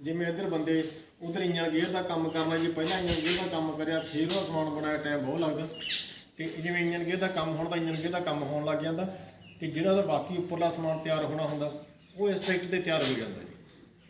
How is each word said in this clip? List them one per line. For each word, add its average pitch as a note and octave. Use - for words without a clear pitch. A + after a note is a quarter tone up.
ਜਿਵੇਂ E3
ਇੱਧਰ E3+
ਬੰਦੇ D#3+
ਉੱਧਰ E3+
ਇੰਜਣ E3
ਗੇਅਰ E3
ਦਾ F3+
ਕੰਮ E3
ਕਰਨਾ D#3+
ਜੀ, E3
ਪਹਿਲਾਂ E3
ਇੰਜਣ F3
ਗੇਅਰ D#3+
ਦਾ F3+
ਕੰਮ D#3+
ਕਰਿਆ, D#3
ਫਿਰ D#3+
ਉਹ F3+
ਸਮਾਨ D#3
ਬਣਾਇਆ, D3+
ਟਾਈਮ D3
ਬਹੁਤ C#3
ਲੱਗਦਾ। D#3+
ਤੇ D#3+
ਜਿਵੇਂ E3+
ਇੰਜਣ E3+
ਗੇਅਰ F3
ਦਾ F#3+
ਕੰਮ D#3+
ਹੁਣ E3
ਤਾਂ E3+
ਇੰਜਣ D#3+
ਗੇਅਰ E3
ਦਾ F3
ਕੰਮ D3+
ਹੋਣ D3
ਲੱਗ D3+
ਜਾਂਦਾ, E3
ਤੇ E3
ਜਿਹੜਾ D#3+
ਉਹਦਾ G3
ਬਾਕੀ D#3+
ਉੱਪਰਲਾ E3+
ਸਮਾਨ D#3+
ਤਿਆਰ D#3
ਹੋਣਾ D3+
ਹੁੰਦਾ, D3
ਉਹ G3+
ਇਸ F#3
ਟਰੈਕਟਰ F3+
'ਤੇ F3
ਤਿਆਰ D#3+
ਹੋ C3
ਜਾਂਦਾ A2
ਜੀ। -